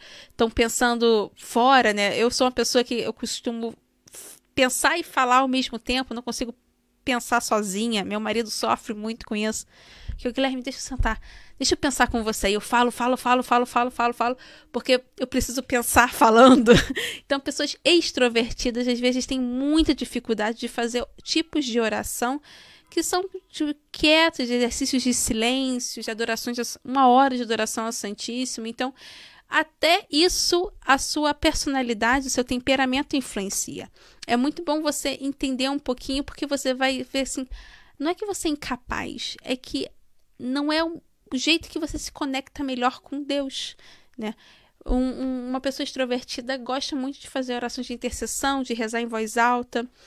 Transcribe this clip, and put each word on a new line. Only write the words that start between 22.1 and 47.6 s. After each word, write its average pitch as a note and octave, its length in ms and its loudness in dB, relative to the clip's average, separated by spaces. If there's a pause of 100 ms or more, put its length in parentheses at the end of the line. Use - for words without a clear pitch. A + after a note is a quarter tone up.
que E4+ 140 -2
são F4+ 220 -2 (240)
de D4 260 -4 (160)
quietos, D#4+ 560 4
de A#3+ 60 -2
exercícios B3 500 0
de B3 100 2
silêncio, B3 880 -2
de A3 80 -10
adorações, A3+ 460 -4
de B3 60 -4 (220)
uma C4 260 4
hora C4 260 6
de B3 60 -2
adoração A3 440 -2
ao A3+ 60 -4
Santíssimo. A#3 760 -6
Então, B3+ 260 -6 (560)
até D#4 600 2
isso, F4 640 2 (100)
a C4+ 160 4
sua D4 360 0
personalidade, C4 960 0
o - 20 -4
seu B3 140 0
temperamento C4 720 0
influencia. - 760 -6 (360)
É A#3+ 80 0
muito D4 280 0
bom D#4 180 0
você D4 400 -2
entender C4 480 -2
um C#4+ 100 -2
pouquinho, C4+ 440 -4
porque - 240 -10
você C#4 260 -2
vai C4 300 0
ver C4+ 180 -4
assim: C4 260 -6 (500)
não C#4+ 120 -4
é F4+ 60 -2
que G#4+ 100 -10
você G4 220 -4
é D#4 40 0
incapaz, - 920 -8
é - 120 -4
que C4+ 320 -6 (500)
não C#4+ 340 -2
é D#4+ 120 2
o, E4 180 -6 (300)
o C4+ 60 -2
jeito D#4+ 320 2
que - 100 -8
você D#4 180 -6
se - 140 -10
conecta C#4 520 -6
melhor B3+ 380 -2
com C#4 200 -10
Deus, C#4 560 -6 (400)
né? - 160 -6 (540)
Um, B3 100 2
um, B3+ 520 -4
uma C4 100 -4
pessoa C4+ 240 -4
extrovertida B3+ 720 -6
gosta B3+ 380 -6
muito C4+ 240 -6
de - 80 -20
fazer B3+ 280 -4
orações B3 320 -6